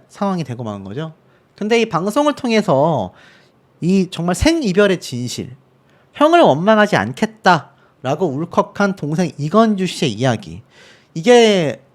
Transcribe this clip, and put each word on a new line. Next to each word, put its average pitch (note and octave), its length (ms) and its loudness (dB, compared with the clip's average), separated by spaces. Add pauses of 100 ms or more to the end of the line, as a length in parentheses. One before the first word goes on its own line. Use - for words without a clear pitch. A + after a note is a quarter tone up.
상황이 F#3 360 -6
되고 B2 180 -12
마는 G#2 220 -10
거죠. D3 300 -12 (420)
근데 A3+ 240 0
이 A3 80 0
방송을 A3 460 0
통해서 D#3 800 0 (680)
이 F3+ 300 2
정말 F3 240 -4
생이별의 G#3 640 2
진실, - 560 -10 (580)
"형을 E4 260 4
원망하지 G3+ 560 4
않겠다"라고 D#3 1300 -2
울컥한 F#3+ 720 -4
동생 D#3+ 420 -4
이건주 F#3+ 480 0
씨의 D3+ 260 -2
이야기, G#2 500 -4 (520)
이게 G3 680 4 (120)